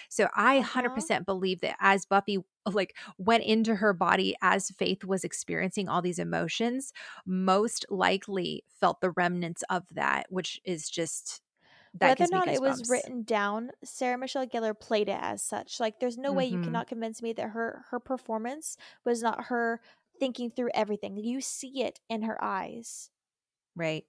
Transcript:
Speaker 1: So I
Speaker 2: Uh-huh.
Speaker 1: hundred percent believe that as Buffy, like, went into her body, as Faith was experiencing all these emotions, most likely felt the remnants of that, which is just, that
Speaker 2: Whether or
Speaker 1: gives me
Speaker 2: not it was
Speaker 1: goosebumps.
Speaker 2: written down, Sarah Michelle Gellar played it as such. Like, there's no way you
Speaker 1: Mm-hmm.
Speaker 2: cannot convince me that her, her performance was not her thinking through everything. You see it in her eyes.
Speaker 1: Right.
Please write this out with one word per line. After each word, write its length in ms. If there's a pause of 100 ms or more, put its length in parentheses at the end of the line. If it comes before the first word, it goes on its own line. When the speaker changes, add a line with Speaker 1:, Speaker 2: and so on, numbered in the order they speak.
Speaker 1:
So 260
I 240
Speaker 2:
Uh-huh. 140
Speaker 1:
hundred 220
percent 300
believe 360
that 180
as 260
Buffy, 320 (280)
like, 300 (220)
went 280
into 300
her 180
body, 480
as 300
Faith 320
was 200
experiencing 680
all 140
these 160
emotions, 720 (320)
most 640
likely 800
felt 320
the 100
remnants 600
of 200
that, 400
which 320
is 260
just, 520 (540)
that 120
Speaker 2:
Whether 180
or 0
Speaker 1:
gives 80
me 60
Speaker 2:
not 80
it 140
was 200
Speaker 1:
goosebumps. 80
Speaker 2:
written 340
down, 480 (120)
Sarah 340
Michelle 300
Gellar 320
played 300
it 120
as 220
such. 360
Like, 200
there's 180
no 160
way 120
you 120
Speaker 1:
Mm-hmm. 60
Speaker 2:
cannot 240
convince 340
me 120
that 160
her, 400
her 100
performance 800 (280)
was 160
not 240
her 340 (400)
thinking 300
through 240
everything. 440
You 240
see 420
it 160 (100)
in 140
her 200
eyes. 680 (640)
Speaker 1:
Right. 340